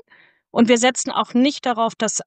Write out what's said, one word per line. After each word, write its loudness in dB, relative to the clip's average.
und 2
wir 6
setzen -2
auch -4
nicht 0
darauf, -2
dass -4